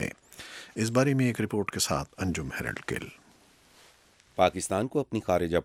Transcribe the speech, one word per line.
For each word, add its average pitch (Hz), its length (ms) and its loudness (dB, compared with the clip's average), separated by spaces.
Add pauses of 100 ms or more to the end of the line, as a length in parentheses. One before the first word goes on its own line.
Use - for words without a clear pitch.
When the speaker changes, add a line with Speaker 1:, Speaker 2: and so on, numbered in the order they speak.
Speaker 1:
ہے۔ - 80 -2 (680)
اس 110 140 0
بارے 131 240 4
میں 131 120 2
ایک 117 140 0
رپورٹ 104 300 -2
کے 95 100 -4
ساتھ 71 280 0 (100)
انجم 80 280 -2
ہیرلڈ - 320 -6 (120)
گل۔ - 160 -6 (1300)
Speaker 2:
پاکستان 95 520 2
کو 147 120 0
اپنی 113 200 -2
خارجہ 87 440 2